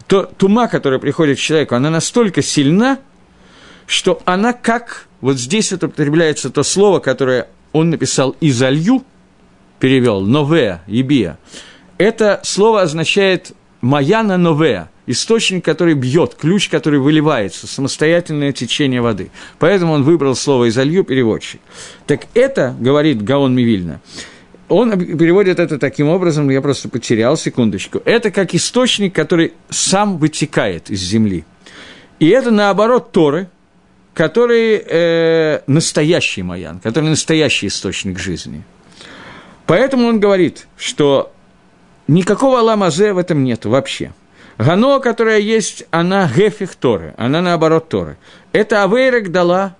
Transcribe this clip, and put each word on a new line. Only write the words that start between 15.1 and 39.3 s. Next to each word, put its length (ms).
который 300
бьёт, 420
ключ, 320
который 320
выливается, 640
самостоятельное 840
течение 480
воды. 320
Поэтому 340
он 120
выбрал 320
слово 320
«изолью», 340
переводчик. 580
Так 280
это, 440
говорит 460
Гаон 320
Мивильна, 440
он 240
об-, 260
переводит 400
это 200
таким 320
образом, 380
я 120
просто 280
потерял, 480
секундочку. 680
Это 260
как 240
источник, 600
который 380
сам 500
вытекает 720
из 100
земли. 440
И 80
это, 240
наоборот, 580
Торы, 380
который, 720
э, 840
настоящий 760
маян, 380
который 280
настоящий 600
источник 500
жизни. 460